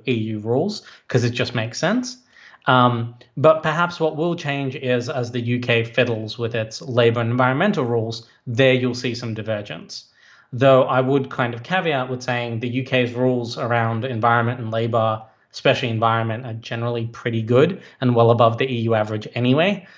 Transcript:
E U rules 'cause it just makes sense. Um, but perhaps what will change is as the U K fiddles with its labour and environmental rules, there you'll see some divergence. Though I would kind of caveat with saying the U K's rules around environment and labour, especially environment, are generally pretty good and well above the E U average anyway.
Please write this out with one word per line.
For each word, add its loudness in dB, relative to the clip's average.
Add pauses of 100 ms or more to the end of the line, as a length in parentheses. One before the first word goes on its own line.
E 2
U -4
rules -2 (260)
'cause 0
it 0
just -4
makes -6
sense. -2 (480)
Um, 4 (240)
but 4
perhaps -2
what 0
will -2
change -4
is -2
as -4
the -4
U -2
K 2
fiddles -2
with -4
its -6
labour 2
and -2
environmental 2
rules, -4 (200)
there 4
you'll 0
see -6
some -8
divergence. -10 (460)
Though 6
I 2
would 0
kind -2
of -12
caveat -2
with -8
saying -4
the -4
U -2
K's 0
rules -2
around -2
environment 2
and -8
labour, 0 (300)
especially 0
environment, 0
are -10
generally -6
pretty -4
good 2 (200)
and 2
well 6
above 4
the -2
E -2
U 0
average -2
anyway. 2 (120)